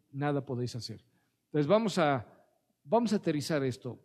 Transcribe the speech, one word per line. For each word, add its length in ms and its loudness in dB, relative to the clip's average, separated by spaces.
nada 340 -2
podéis 300 -4
hacer". 280 -12
Entonces 200 0
vamos 320 4
a, 280 2
vamos 280 2
a 40 4
aterrizar 480 0
esto. 400 -6